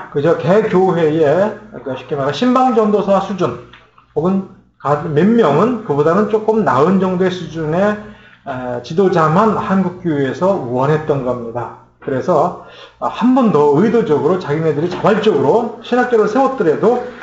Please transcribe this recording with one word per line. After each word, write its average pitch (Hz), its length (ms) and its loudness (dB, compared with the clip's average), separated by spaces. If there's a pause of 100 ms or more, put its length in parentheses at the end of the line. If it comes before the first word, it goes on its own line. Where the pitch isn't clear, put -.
(120)
그저 151 260 0
개교회의, 180 1200 2 (120)
그러니까 131 260 -10
쉽게 - 220 -8
말해 139 160 -2
신방전도사 214 880 2
수준, 175 480 -4 (440)
혹은 190 360 -2 (280)
가-, 147 260 -2
몇 160 220 0
명은 214 600 2
그보다는 165 440 2
조금 220 360 0
나은 151 340 2
정도의 185 320 0
수준의, 170 680 -2 (500)
에, 127 360 -8
지도자만 175 720 2
한국 180 480 -2
교회에서 147 480 0
원했던 143 720 -2
겁니다. 117 540 -6 (240)
그래서, 139 640 -2 (340)
아, 120 80 -4
한 247 280 0
번 226 180 2
더 147 180 4 (100)
의도적으로 185 580 0
자기네들이 160 500 -2
자발적으로 196 920 0
신학교를 240 460 0
세웠더라도 220 800 0 (160)